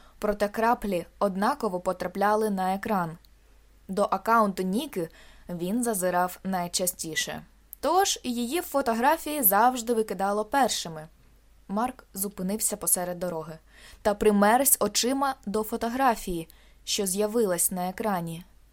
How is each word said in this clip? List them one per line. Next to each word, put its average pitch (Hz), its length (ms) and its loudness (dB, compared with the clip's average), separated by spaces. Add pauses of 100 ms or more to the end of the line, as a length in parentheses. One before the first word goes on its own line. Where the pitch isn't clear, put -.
(180)
проте 208 300 0
краплі 220 580 0 (120)
однаково 202 640 0
потрапляли 196 680 0
на 190 240 0
екран. 190 440 -2 (720)
До 196 140 0
акаунту 202 600 2
Ніки 190 460 -2 (400)
він 180 360 -2
зазирав 180 600 0
найчастіше. 175 1000 -4 (360)
Тож 359 440 2
її 240 360 -2
фотографії 285 840 0
завжди 233 520 4
викидало 208 500 -2
першими. 180 640 -2 (600)
Марк 233 460 -4
зупинився 196 640 -4
посеред 175 420 -4
дороги 160 400 -6 (440)
та 208 120 4
примерз 214 680 6
очима 262 540 0 (120)
до 214 160 -2
фотографії, 226 840 -2 (360)
що - 220 -2
з'явилась 202 640 0
на 180 180 -4
екрані. 180 560 -4 (280)